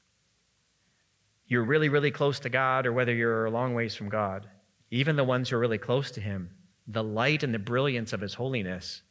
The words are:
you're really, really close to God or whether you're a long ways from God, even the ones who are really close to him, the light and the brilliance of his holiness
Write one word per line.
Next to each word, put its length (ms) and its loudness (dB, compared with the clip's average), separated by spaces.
you're 180 2
really, 260 4
really 200 4
close 300 0
to 80 -4
God 380 2
or 80 0
whether 200 2
you're 300 2
a 60 0
long 240 0
ways 200 -2
from 140 -8
God, 400 -2
even 260 2
the 60 4
ones 280 2
who 60 0
are 40 2
really 180 2
close 340 -2
to 80 -10
him, 360 -6
the 160 -2
light 380 2
and 100 0
the 60 0
brilliance 560 -2
of 80 -4
his 120 -6
holiness 760 -6